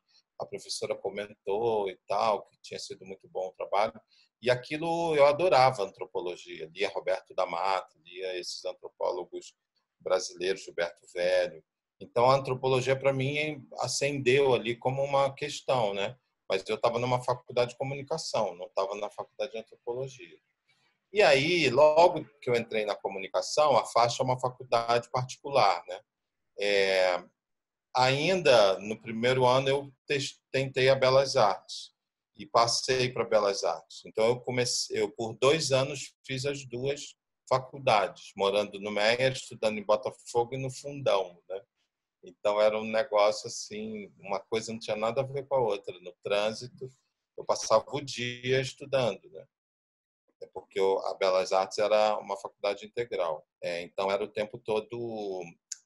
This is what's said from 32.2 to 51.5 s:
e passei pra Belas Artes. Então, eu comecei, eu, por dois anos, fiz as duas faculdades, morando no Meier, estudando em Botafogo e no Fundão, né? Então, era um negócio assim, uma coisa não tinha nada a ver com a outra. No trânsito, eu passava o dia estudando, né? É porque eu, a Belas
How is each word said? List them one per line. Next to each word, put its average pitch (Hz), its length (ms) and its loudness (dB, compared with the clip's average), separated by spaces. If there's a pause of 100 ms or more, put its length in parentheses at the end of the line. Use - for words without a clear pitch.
e 101 120 -16
passei 127 680 2
pra 117 120 -2
Belas 101 380 2
Artes. 82 440 -6
Então, 107 200 0
eu 127 140 0
comecei, 120 600 -4
eu, 101 80 -2
por 110 280 -8
dois 139 320 2
anos, 135 440 -2 (120)
fiz 131 200 -6
as 139 180 -6
duas 131 500 -8 (320)
faculdades, 131 880 0
morando 98 460 0
no 104 100 -6
Meier, 117 420 2
estudando 110 440 -4
em 104 80 -10
Botafogo 117 680 -2
e 135 40 -8
no 131 120 -8
Fundão, 107 760 -4
né? 98 140 -10 (640)
Então, 104 380 -2
era 107 180 4
um 110 60 -4
negócio 107 600 0
assim, 107 720 -12
uma 95 200 -6
coisa 113 320 -6
não 113 80 -8
tinha 113 160 -6
nada 113 280 -2
a - 20 -4
ver 135 240 -8
com 139 60 -2
a 131 60 2
outra. 101 400 -4
No 90 220 -16
trânsito, 110 640 -4 (480)
eu 110 120 -14
passava 107 440 2
o 143 120 -4
dia 123 580 -4
estudando, 127 720 -4
né? 92 160 -18 (960)
É - 100 -14
porque - 260 -10
eu, 95 280 2
a 95 80 -4
Belas 92 360 0